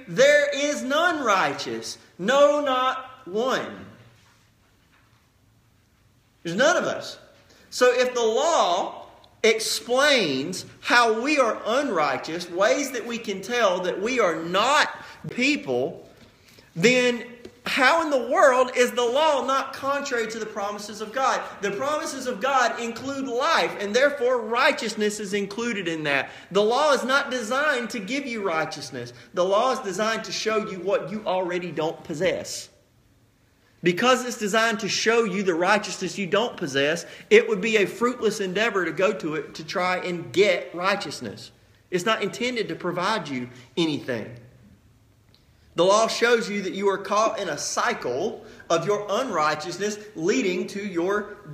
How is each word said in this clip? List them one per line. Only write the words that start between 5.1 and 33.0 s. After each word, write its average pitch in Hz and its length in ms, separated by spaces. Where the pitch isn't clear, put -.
There's 170 140
none 302 200
of 247 80
us. - 340
So 247 240
if 247 220
the 240 80
law 226 840
explains 220 1200
how 233 400
we 294 180
are 226 280
unrighteous, 175 840
ways 220 440
that 226 120
we 233 140
can 196 240
tell 220 380
that 180 200
we 240 200
are 175 160
not 208 520
people, 180 800
then 240 500
how 277 360
in 311 80
the 247 180
world 262 480
is 240 160
the 240 120
law 269 400
not 269 300
contrary 269 540
to 226 100
the 214 80
promises 208 560
of 208 100
God? 247 300
The 196 120
promises 285 540
of 208 140
God 240 400
include 262 460
life, 240 520
and 202 160
therefore 247 460
righteousness 220 800
is 196 140
included 202 520
in 160 180
that. 139 260
The 190 120
law 262 300
is 226 120
not 262 260
designed 254 600
to 247 80
give 254 280
you 233 200
righteousness. 147 680
The 175 100
law 214 280
is 240 80
designed 214 440
to 175 80
show 214 380
you 190 100
what 170 300
you 214 160
already 180 460
don't 156 320
possess. 156 640